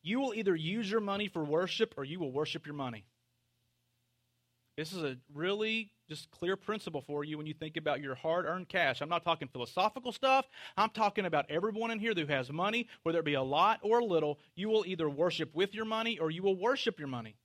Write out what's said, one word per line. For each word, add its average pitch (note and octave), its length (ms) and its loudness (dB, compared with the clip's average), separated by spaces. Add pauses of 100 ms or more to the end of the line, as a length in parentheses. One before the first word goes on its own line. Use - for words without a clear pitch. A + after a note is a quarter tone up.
You G#3+ 200 -2
will B3+ 120 0
either G3 220 2
use F#3+ 340 -2
your A3 120 2
money G3+ 260 -2
for E3 160 -4
worship F3 540 0
or C#3 80 -6
you D#3+ 140 -8
will C#3+ 120 -4
worship C#3 340 -4
your D3 80 -10
money. B2 320 -8 (1700)
This D#3+ 160 -8
is F3+ 120 -6
a C3 160 -6 (120)
really G#3 600 0 (180)
just - 220 -12
clear F#3 240 0
principle F#3+ 460 -4
for D3 220 -4
you D3+ 140 -6
when D3+ 80 -8
you D3+ 80 -4
think D#3 240 -6
about D3+ 240 2
your C3+ 140 -6
hard-earned E3+ 520 0
cash. D3+ 340 2
I'm D3+ 80 -4
not E3+ 140 0
talking D#3 240 0
philosophical G#3 640 0
stuff. C4 380 4 (260)
I'm G#3+ 140 4
talking G3+ 380 2
about D3 240 2
everyone G#3+ 400 0
in A3 80 -4
here A3 160 0
who D#3+ 100 0
has C3+ 260 0
money, G#3 360 -2 (160)
whether E3 160 2
it E3 60 -2
be D3 100 2
a C3+ 80 2
lot E3 400 4
or A3+ 160 4
a A#3+ 40 2
little. D3+ 360 2 (160)
You G3+ 140 -4
will G#3+ 180 4
either E3 200 -2
worship D#3+ 460 0
with G3 220 0
your A3 100 -4
money A3 320 -2
or D#3+ 140 0
you E3+ 100 -6
will F#3+ 140 4
worship A#3 420 0
your D3 100 -8
money. A2+ 380 -8